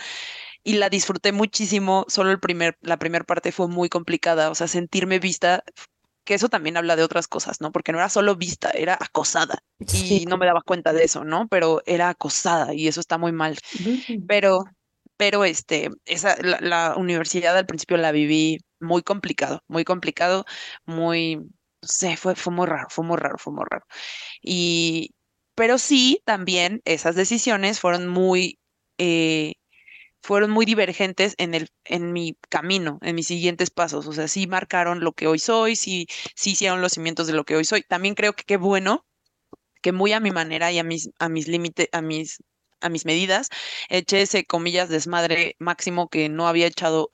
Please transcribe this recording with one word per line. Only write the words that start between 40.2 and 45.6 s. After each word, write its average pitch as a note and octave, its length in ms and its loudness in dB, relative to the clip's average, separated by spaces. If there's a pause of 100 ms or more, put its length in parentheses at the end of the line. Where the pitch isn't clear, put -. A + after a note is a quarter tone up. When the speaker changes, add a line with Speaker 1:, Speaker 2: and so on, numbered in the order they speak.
Speaker 1:
manera E3 400 -2
y E3+ 80 0
a E3 40 0
mis, E3 260 -4 (100)
a E3+ 100 0
mis D#3+ 180 -4
límites, E3+ 440 -2
a E3 100 -2
mis, D#3+ 360 -6 (440)
a E3+ 80 -2
mis D#3+ 160 -4
medidas, F#3 440 2 (400)
eché F#3 340 2
ese, G3 220 0
comillas, F3 440 0
desmadre E3 720 0
máximo F3 500 -2